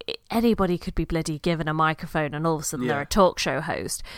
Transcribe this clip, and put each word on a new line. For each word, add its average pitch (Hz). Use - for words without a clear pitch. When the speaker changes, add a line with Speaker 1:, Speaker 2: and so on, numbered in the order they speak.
Speaker 1:
anybody 202
could -
be 165
bloody 160
given 160
a 156
microphone 156
and 156
all 160
of 151
a -
sudden 127
they're 143
Speaker 2:
Yeah. 143
Speaker 1:
a -
talk 190
show 139
host. -